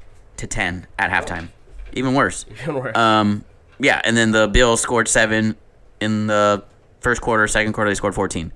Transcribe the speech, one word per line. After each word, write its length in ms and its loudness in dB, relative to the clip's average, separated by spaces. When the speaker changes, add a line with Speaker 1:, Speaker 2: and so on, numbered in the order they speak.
Speaker 1:
to 100 -10
ten 400 -6
at 120 0
halftime. 400 -4
Even 200 -2
worse. 320 0
Speaker 2:
Even 140 -6
worse. 200 -6
Speaker 1:
Um, 480 2
yeah, 240 2
and 140 0
then 160 4
the 160 4
Bills 320 4
scored 280 -2
seven 480 2
in 260 -2
the 380 2
first 200 -2
quarter. 260 0
Second 280 0
quarter, 160 0
they 40 -2
scored 200 -4
fourteen. 420 -6